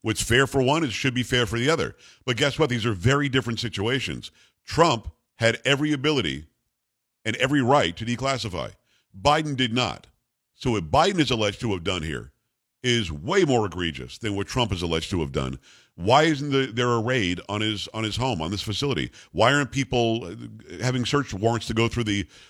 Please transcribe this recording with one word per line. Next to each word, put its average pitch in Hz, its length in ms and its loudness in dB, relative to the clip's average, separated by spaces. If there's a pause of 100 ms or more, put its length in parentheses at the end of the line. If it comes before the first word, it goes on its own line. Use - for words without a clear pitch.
What's 110 200 -2
fair 131 260 4
for 139 140 2
one 147 200 2
is, 131 100 -2
should 127 220 -2
be 123 80 -2
fair 123 240 0
for 110 120 -4
the 127 120 2
other. 113 240 -2 (300)
But 123 120 -2
guess 139 220 0
what? 151 120 2
These 117 160 -2
are 120 60 2
very 135 360 2
different 120 320 0
situations. 107 720 -4 (320)
Trump 151 480 2 (240)
had 117 280 2
every 143 280 2
ability 123 540 -2 (760)
and 110 120 -2
every 135 260 2
right 117 340 2
to - 80 -10
declassify. 110 680 -4 (480)
Biden 147 360 2
did 120 160 0
not. 113 360 -2 (460)
So - 180 -2
what 87 180 -2
Biden 180 280 4
is 135 120 2
alleged 107 300 0
to 117 120 -2
have 87 120 -4
done 90 180 -2
here 67 300 -8 (520)
is 117 260 0
way 165 340 0
more 123 200 2
egregious 80 540 -6
than 107 180 -4
what 98 100 -4
Trump 120 240 -2
is 90 120 -2
alleged 82 280 -2
to 90 100 0
have 71 120 -4
done. 65 260 -2 (360)
Why 120 300 4
isn't 147 260 0
the, 135 160 2
there 120 240 0
a 117 100 2
raid 107 480 0
on 104 140 -4
his, 107 320 -4
on 110 100 -4
his 107 120 -4
home, 113 260 -2
on 82 80 -4
this 101 100 -4
facility? 104 500 -2 (220)
Why 113 220 6
aren't 143 180 0
people, 120 520 0
uh, 87 100 -10 (480)
having 123 240 0
search 143 260 0
warrants 107 360 0
to 117 60 -4
go 113 140 2
through 117 160 -2
the, 101 220 0 (240)